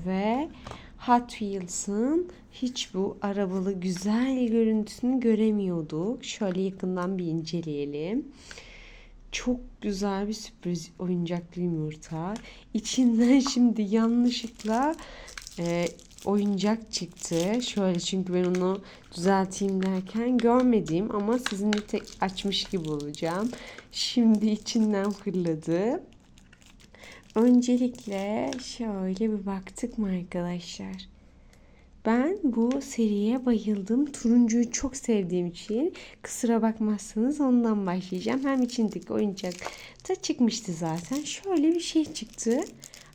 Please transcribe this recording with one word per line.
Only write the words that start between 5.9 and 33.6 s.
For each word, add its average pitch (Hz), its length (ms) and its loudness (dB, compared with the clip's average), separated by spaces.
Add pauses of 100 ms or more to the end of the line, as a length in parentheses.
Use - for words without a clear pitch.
Şöyle 185 360 -2
yakından 185 560 -2
bir 180 80 -4
inceleyelim. 160 1040 -4 (1040)
Çok 247 280 -4 (220)
güzel 202 460 -2
bir 220 60 -4
sürpriz - 640 -8
oyuncaklı 175 640 -4
yumurta. 160 720 -4 (400)
İçinden 240 640 6
<laughs> - 140 2
şimdi 240 280 4
yanlışlıkla, 233 1120 2 (640)
e, 170 280 0 (380)
oyuncak 202 680 0
çıktı. 180 720 -2
Şöyle 185 380 0
çünkü 185 340 -2
ben 180 100 2
onu 185 380 2 (340)
düzelteyim 190 680 2
derken 202 540 0
görmediğim 220 800 4
ama 214 240 0
sizinle 208 480 0
tek - 160 -4 (180)
açmış 190 420 -2
gibi 165 260 -4
olacağım. 160 640 -4 (400)
Şimdi 220 580 4
içinden 214 640 0
fırladı. 180 920 -2 (1300)
Öncelikle 247 1160 2 (120)
şöyle 202 680 -2
bir 202 140 -4
baktık 196 520 -8
mı 214 100 0
arkadaşlar? 180 1000 -6 (1000)
Ben 254 380 4
bu 247 380 2
seriye 226 640 0
bayıldım. 214 680 0